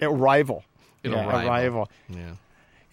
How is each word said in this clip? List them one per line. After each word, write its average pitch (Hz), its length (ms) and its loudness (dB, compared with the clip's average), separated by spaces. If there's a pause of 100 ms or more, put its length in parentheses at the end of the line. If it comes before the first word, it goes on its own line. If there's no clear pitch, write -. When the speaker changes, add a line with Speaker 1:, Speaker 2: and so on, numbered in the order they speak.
Speaker 1:
a 151 80 0
rival. 135 540 2 (400)
Speaker 2:
It'll 110 140 -2
Speaker 1:
Yeah, 107 60 -2
a 101 40 -4
Speaker 2:
rival. 110 200 0
Speaker 1:
rival. 120 420 -2 (200)
Speaker 2:
Yeah. 87 220 -12 (600)